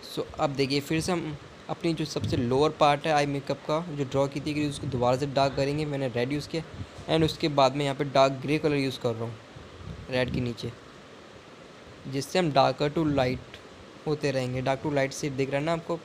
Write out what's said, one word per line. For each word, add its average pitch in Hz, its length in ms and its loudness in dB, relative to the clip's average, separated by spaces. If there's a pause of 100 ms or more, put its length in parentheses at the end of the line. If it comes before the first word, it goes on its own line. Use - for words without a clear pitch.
So - 180 -8 (160)
अब 151 160 0
देखिए 139 240 2
फिर 160 220 0
से 175 100 -2
हम 156 260 -4 (320)
अपनी 165 240 -2
जो 156 120 -2
सबसे - 320 -2
lower 135 420 4
part 143 280 6
है 160 60 4
eye 147 120 4
makeup 139 320 -2 (100)
का 156 120 2 (100)
जो 143 160 -2
ड्रॉ 139 220 2
की 139 120 -4
थी, 147 140 -4
कि 151 140 0
उसको 143 200 -6
दोबारा 123 300 2
से 143 100 -2
dark 135 280 2
करेंगे। 143 300 0
मैंने 139 220 -2
red 120 260 0
use 147 160 -4
किया, 160 140 -4 (460)
and 160 160 4
उसके 156 240 0
बाद 139 260 6
मैं 147 100 0
यहाँ 135 100 0
पे 147 100 -2
dark 135 360 4
grey 143 180 0
color 151 160 2
use 135 240 0
कर 117 140 0
रहा 113 100 -4
हूँ 117 120 -6 (760)
red 127 240 0
के 127 80 0
नीचे, 120 300 -4 (1400)
जिससे 135 320 -2
हम 170 140 2
darker 131 440 4
to 165 80 2 (100)
light 127 440 -2 (480)
होते 147 240 0
रहेंगे। 131 300 -2
डार्क 131 220 0
टू 156 80 0
लाइट 135 220 2
शेड 147 200 -4
दिख 131 160 0
रहा 139 100 0
है 147 60 -2
ना 165 80 2
आपको? 165 320 -4